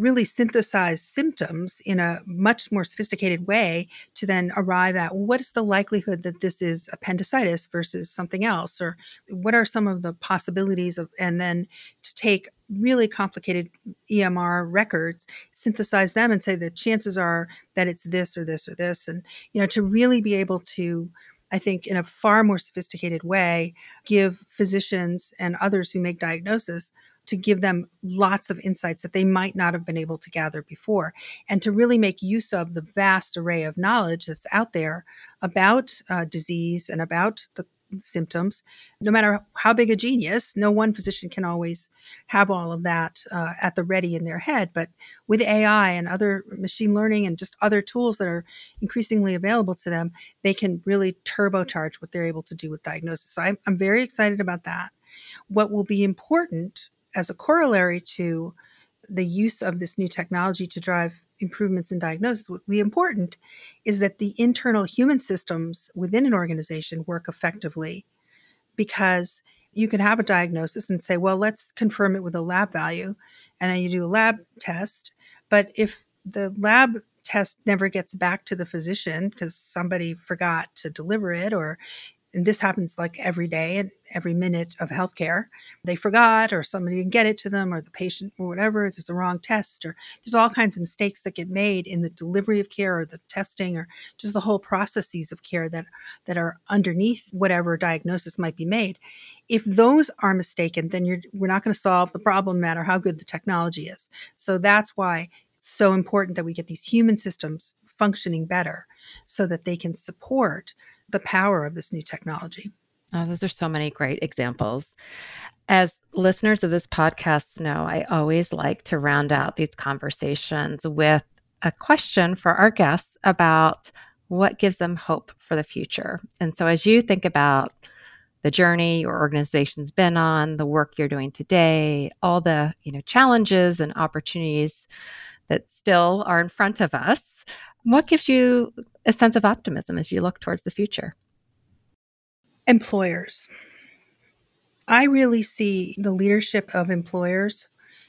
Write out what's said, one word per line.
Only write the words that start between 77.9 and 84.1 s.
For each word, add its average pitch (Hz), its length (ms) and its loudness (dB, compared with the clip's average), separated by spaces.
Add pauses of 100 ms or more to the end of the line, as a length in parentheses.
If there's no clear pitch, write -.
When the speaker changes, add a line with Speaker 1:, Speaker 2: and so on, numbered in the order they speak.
Speaker 1:
back 185 320 -2
to 196 100 -6
the 180 100 -6
physician 170 640 -6
'cause 170 240 -8
somebody 175 600 -6
forgot 170 640 -4
to 156 140 -12
deliver 185 420 -4
it, 180 200 -4
or, 160 260 -4 (560)
and 180 100 -2
this 208 140 2
happens, 185 400 -2
like, 170 200 -6
every 175 300 -4
day 165 300 -4
and 196 120 -4 (220)